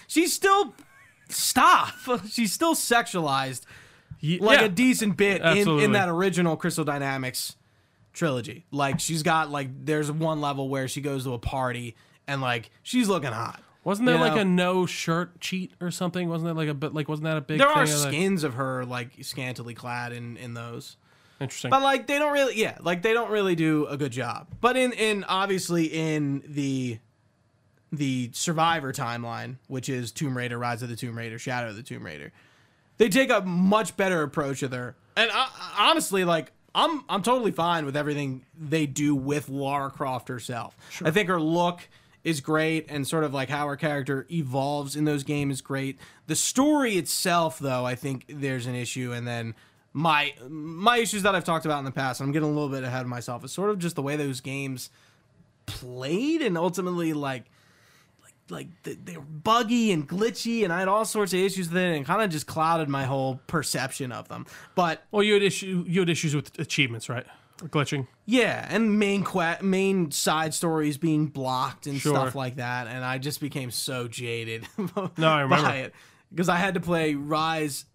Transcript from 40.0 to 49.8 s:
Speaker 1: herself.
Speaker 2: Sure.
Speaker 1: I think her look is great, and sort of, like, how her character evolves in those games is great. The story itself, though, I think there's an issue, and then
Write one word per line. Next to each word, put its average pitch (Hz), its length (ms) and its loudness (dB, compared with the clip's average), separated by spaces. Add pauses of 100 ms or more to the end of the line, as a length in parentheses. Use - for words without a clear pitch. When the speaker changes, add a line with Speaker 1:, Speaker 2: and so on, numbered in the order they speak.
Speaker 1:
herself. 120 480 -8 (140)
Speaker 2:
Sure. - 180 -2
Speaker 1:
I - 40 2
think 190 160 2
her 180 120 2
look 170 480 0 (360)
is 160 160 0
great, 156 500 0
and 143 160 -4
sort 165 160 0
of, 147 100 0
like, 135 160 -2
how 147 200 -2
her 139 80 -4
character 143 520 -2
evolves 139 680 -2
in 151 80 0
those 147 180 2
games 143 320 -2
is 131 60 -8
great. 135 380 -6 (280)
The 156 80 -2
story 269 600 2
itself, 165 640 0
though, 127 260 -2
I 123 80 -2
think 131 340 -8
there's 135 380 -4
an 127 80 -4
issue, 123 380 -6
and 120 140 -6
then 117 280 -6 (400)